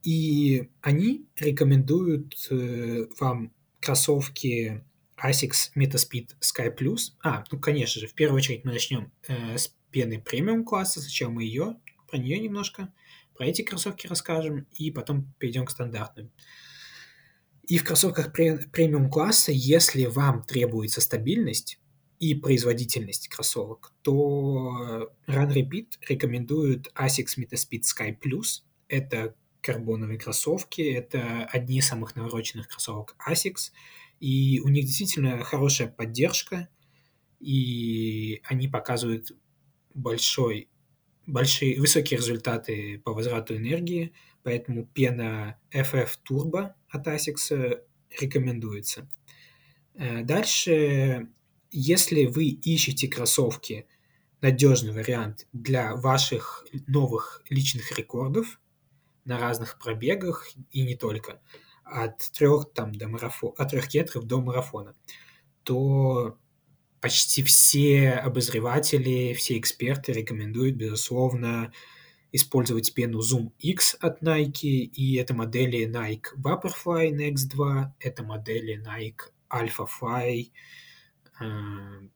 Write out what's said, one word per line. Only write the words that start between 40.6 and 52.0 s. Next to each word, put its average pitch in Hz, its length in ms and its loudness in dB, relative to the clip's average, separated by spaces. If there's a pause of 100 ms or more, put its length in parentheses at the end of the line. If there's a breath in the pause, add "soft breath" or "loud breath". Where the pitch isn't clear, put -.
большие, 135 540 2
высокие 147 380 4
результаты 113 800 -4
по 113 140 -6
возврату 113 440 -4
энергии, 170 560 -2 (300 soft breath)
поэтому 120 420 -4
пена 113 760 -2 (120)
F 135 240 0
F 123 240 0 (100)
Turbo 165 440 -2 (160)
от 139 180 -8
ASICS 143 760 -2 (380)
рекомендуется. 120 880 -4 (840 soft breath)
Э, 120 280 -4
дальше, 139 1080 2 (420)
если 151 560 4